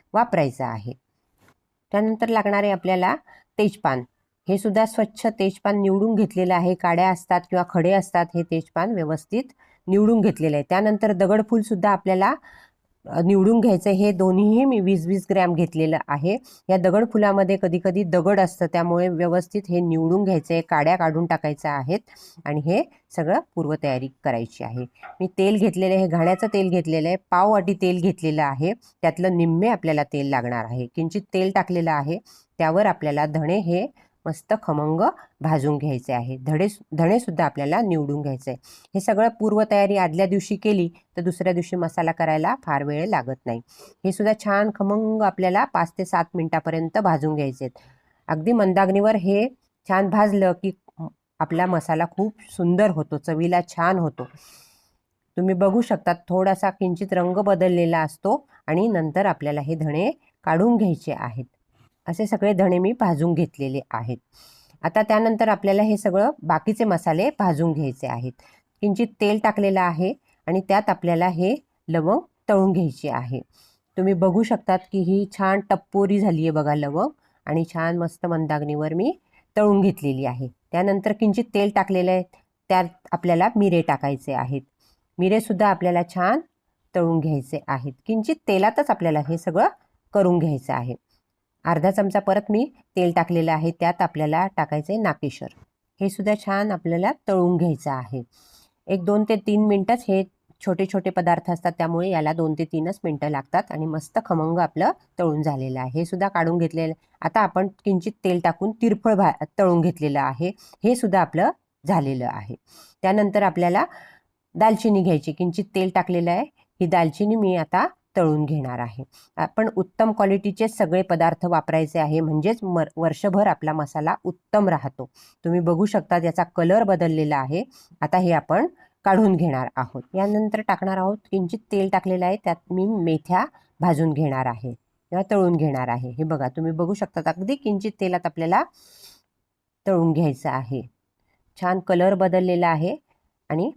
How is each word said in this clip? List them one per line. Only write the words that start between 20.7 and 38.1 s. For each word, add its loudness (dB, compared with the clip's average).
काढून 0
टाकायच्या -4
आहेत -4
आणि -4
हे 0
सगळं 0
पूर्वतयारी -4
करायची -4
आहे. -8
मी -4
तेल 2
घेतलेलं 2
आहे, 4
हे 0
घाण्याचं 2
तेल 0
घेतलेलं 0
आहे, 0
पाव 4
वाटी 2
तेल 0
घेतलेलं 0
आहे, -2
त्यातलं -2
निम्मे 2
आपल्याला 0
तेल -4
लागणार -2
आहे. -6
किंचित -4
तेल 0
टाकलेलं 0
आहे, -2
त्यावर 2
आपल्याला -2
धणे -2
हे -2
मस्त -4
खमंग 0
भाजून 0
घ्यायचे -4
आहे. -6
धडे, 0
धणेसुद्धा 0
आपल्याला -2
निवडून -2